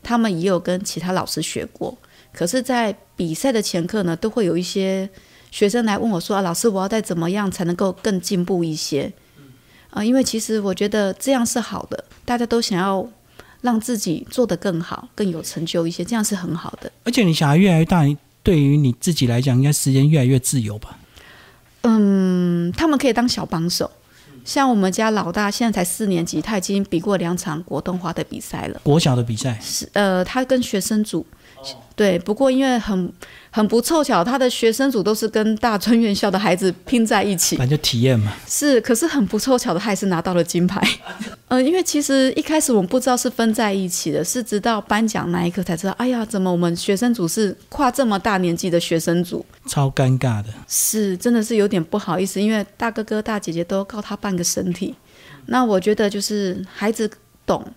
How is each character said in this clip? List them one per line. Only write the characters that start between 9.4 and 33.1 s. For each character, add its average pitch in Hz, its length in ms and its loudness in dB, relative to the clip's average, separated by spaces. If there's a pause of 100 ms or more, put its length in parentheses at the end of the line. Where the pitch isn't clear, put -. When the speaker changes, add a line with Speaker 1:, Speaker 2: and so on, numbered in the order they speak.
Speaker 1:
呃， - 140 -6
因 226 80 2
为 262 120 4
其 226 160 -2
实 220 200 -2
我 196 140 -2
觉 202 160 -2
得 202 240 0
这 269 200 -2
样 240 120 2
是 233 140 -2
好 208 280 -8
的， - 160 -10 (220)
大 240 100 -2
家 240 120 -2
都 233 120 2
想 208 200 0
要 196 280 -2 (540)
让 240 180 2
自 240 160 -2
己 196 360 -4
做 254 120 2
得 185 140 0
更 170 240 -2
好， - 320 -10
更 208 160 -2
有 165 100 -6
成 - 280 -8
就 170 180 -2
一 165 60 -2
些， 175 120 -8
这 180 120 -4
样 214 100 0
是 208 80 -2
很 180 220 -6
好 - 260 -10
的。 - 100 -12 (120)
Speaker 2:
而 233 80 -2
且 247 120 2
你 175 80 6
小 160 140 2
孩 143 100 6
越 196 140 6
来 165 80 6
越 160 80 6
大， 175 160 4
你 143 160 4 (240)
对 180 180 4
于 143 160 6
你 143 240 4
自 180 140 0
己 139 140 2
来 120 120 2
讲， 131 160 2
应 127 60 6
该 143 100 4
时 143 200 2
间 135 180 6
越 160 80 6
来 127 80 4
越 131 140 6
自 135 200 0
由 104 200 -4
吧？ - 180 -16 (840)
Speaker 1:
嗯， 185 880 2
他 320 160 0
们 294 100 2
可 277 100 2
以 233 60 4
当 233 160 2
小 180 160 -4
帮 170 240 -2
手。 - 220 -4 (520)
像 277 240 2
我 254 60 4
们 190 180 4
家 220 200 0
老 202 200 -2
大 202 200 -2
现 226 200 0
在 208 40 -2
才 185 100 0
四 214 220 -4
年 175 180 0
级， 156 160 -4
他 214 160 -4
已 185 40 -2
经 196 240 -2
比 - 140 -2
过 202 180 0
两 175 200 -2
场 165 240 -6
果 147 180 -6
冻 180 180 -6
花 175 140 -6
的 165 120 -6
比 - 180 -10
赛 - 280 -10
了。 - 140 -14
Speaker 2:
国 151 160 4
小 143 160 2
的 123 60 2
比 117 160 -2
赛？ 113 240 -4
Speaker 1:
是， - 320 -8
呃， 190 320 2
他 254 180 -2
跟 254 200 2
学 214 180 -2
生 214 220 0
组。 170 200 -4 (340)
Speaker 2:
哦。 - 80 -20 (300)
Speaker 1:
对， 196 220 4
不 190 160 -2
过 269 160 2
因 262 140 2
为 262 160 2
很， 190 340 -2 (380)